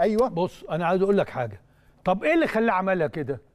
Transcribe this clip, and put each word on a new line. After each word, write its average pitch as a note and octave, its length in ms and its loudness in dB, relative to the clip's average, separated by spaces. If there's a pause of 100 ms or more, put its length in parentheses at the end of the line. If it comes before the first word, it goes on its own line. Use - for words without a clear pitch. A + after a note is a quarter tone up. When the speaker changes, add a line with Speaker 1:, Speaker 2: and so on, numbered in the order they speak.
Speaker 1:
أيوه. A3 280 2
Speaker 2:
بص، F3 420 -6
أنا E3+ 160 -2
عايز F3+ 160 2
أقول G3 160 4
لك E3 100 0
حاجة. A#2 320 -8 (440)
طب F#3+ 200 0
إيه D4+ 100 4
اللي D#4+ 120 4
خلاه A3+ 280 0
عملها F#3 320 0
كده؟ C3 340 -6 (140)